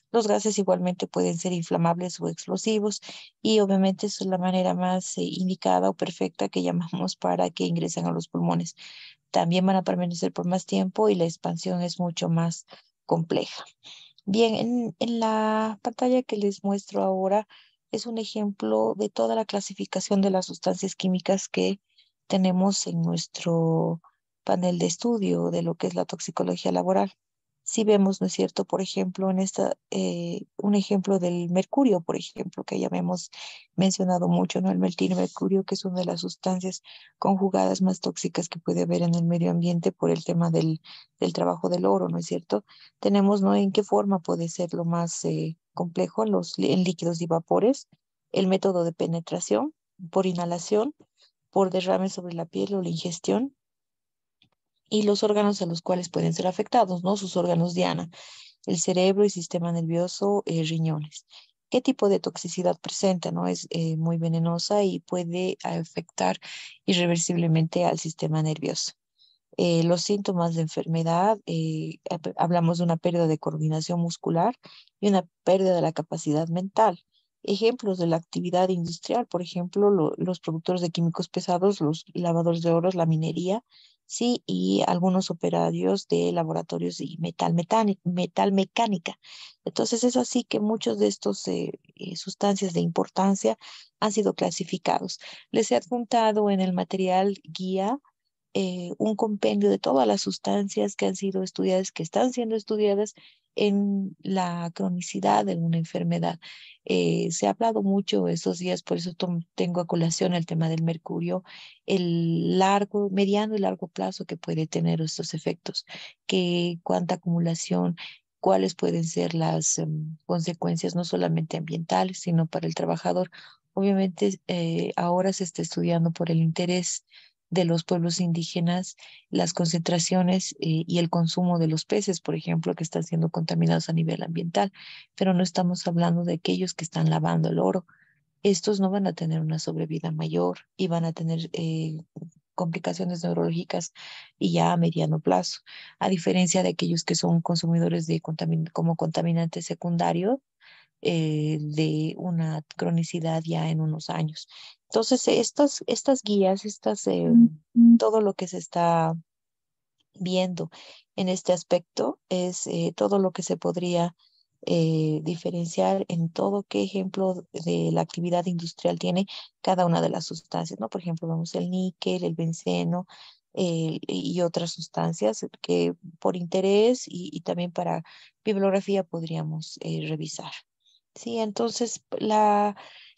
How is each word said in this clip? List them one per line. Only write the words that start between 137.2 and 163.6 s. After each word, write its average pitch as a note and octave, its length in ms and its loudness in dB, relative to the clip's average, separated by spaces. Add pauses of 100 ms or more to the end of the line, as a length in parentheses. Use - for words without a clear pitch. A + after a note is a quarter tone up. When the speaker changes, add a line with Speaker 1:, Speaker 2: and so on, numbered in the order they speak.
Speaker 1:
el - 80 0
oro. F#3 260 2 (580)
Estos G3+ 380 2
no F#3+ 100 2
van G3 160 0
a F3 60 0
tener D#3+ 280 -2
una D#3 180 -2
sobrevida E3 540 -4
mayor F3 480 -2 (180)
y F#3 100 0
van E3 160 0
a E3 80 -2
tener, E3 400 -4
eh, D#3+ 460 -4 (560)
complicaciones F3 680 -4
neurológicas E3+ 680 -2 (460)
y F#3 140 0
ya E3+ 200 4
a F3 60 2
mediano D#3+ 420 2
plazo, F3+ 400 0 (380)
a - 100 0
diferencia F#3 540 2
de F3+ 80 0
aquellos E3+ 340 -2
que E3+ 120 -2
son E3+ 260 2
consumidores E3+ 640 0
de E3 160 -2
contamin-, D#3+ 500 -2
como E3 240 0
contaminante E3 640 -2
secundario, E3+ 800 -2 (600)
eh, D#3 580 0
de D#3 560 -2
una E3 460 -4 (140)
cronicidad E3 680 -2
ya D#3+ 260 -2
en D#3+ 100 0
unos D#3 280 -4
años. D#3+ 400 -4 (400)
Entonces, A3+ 380 0
estas, A#3+ 600 2
estas C4 360 0
guías, G3 420 2
estas, G#3+ 440 -6
eh, F3 200 2
Speaker 2:
Ujú. A#3 680 8
Speaker 1:
todo A3 220 4
lo G3+ 140 2
que F#3 120 -6
se F3+ 120 -8
está E3+ 580 2 (960)
viendo F3+ 560 -2 (460)
en F#3+ 120 0
este F#3 240 0
aspecto - 760 -2
es, F3+ 400 -2
eh, E3+ 260 -2
todo G3+ 240 2
lo F#3+ 140 2
que F3 100 -6
se F3 140 -4
podría, F3 580 0 (500)